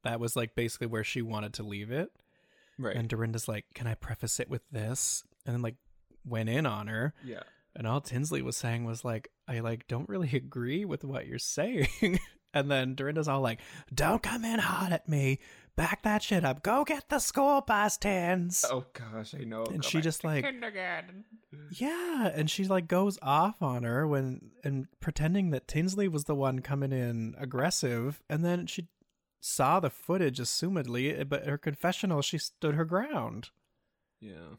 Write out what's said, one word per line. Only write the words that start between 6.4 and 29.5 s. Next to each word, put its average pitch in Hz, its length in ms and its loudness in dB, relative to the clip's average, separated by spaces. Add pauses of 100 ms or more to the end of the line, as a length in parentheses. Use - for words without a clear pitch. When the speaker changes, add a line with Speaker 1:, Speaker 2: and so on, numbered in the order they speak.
Speaker 1:
in 139 180 2
on 104 220 -2
her. 117 260 -2 (100)
Speaker 2:
Yeah. 120 180 -10 (340)
Speaker 1:
And 113 100 -6
all 127 140 2
Tinsley 139 420 -2
was 127 140 -4
saying 117 280 -2
was 113 200 -6
like, 113 260 -4 (160)
"I, 117 140 -4
like, 117 260 -4
don't 127 220 -4
really 185 220 0
<laughs> 135 40 0
agree 131 500 -2
with 170 200 -6
what 135 220 -6
you're 135 120 -6
saying." 165 500 0 (360)
<laughs> - 40 -18 (260)
And 143 160 0
then 131 240 2
Dorinda's 147 340 -2
all 135 140 2
like, 113 180 0 (340)
"Don't 160 280 2
come 233 200 -2
in 226 160 0
hot 185 320 0
at - 160 0
me. 139 320 4 (380)
Back 165 280 0
that 214 180 4
shit 170 240 2
up. 135 160 0
Go 247 200 4
get 294 280 -2
the 294 80 2
school 277 420 4
bus, 214 380 4
Tins." 180 680 2
Speaker 2:
Oh 127 260 -2
gosh, 110 440 -8
I 131 60 -6
know. 113 200 -4
Speaker 1:
And 156 180 -2
Speaker 2:
Go - 60 -2
Speaker 1:
she 160 100 2
Speaker 2:
back 160 60 2
Speaker 1:
just, 160 180 0
Speaker 2:
to 165 60 -2
Speaker 1:
like, 151 160 2
Speaker 2:
kindergarten. 190 840 -6 (440)
Speaker 1:
Yeah, 302 640 0
and 156 160 2
she, 190 140 0
like, 185 240 2
goes 190 320 2
off 156 400 4
on 123 220 2
her 127 260 2
when, 135 420 0 (140)
and 139 220 0 (120)
pretending 175 520 2
that - 180 0
Tinsley 185 400 2
was 151 160 0
the 151 100 2
one 131 260 2
coming 139 300 0
in 120 480 0
aggressive, 131 920 0
and 151 120 2
then 175 240 2
she 170 220 -8 (540)
saw 147 360 4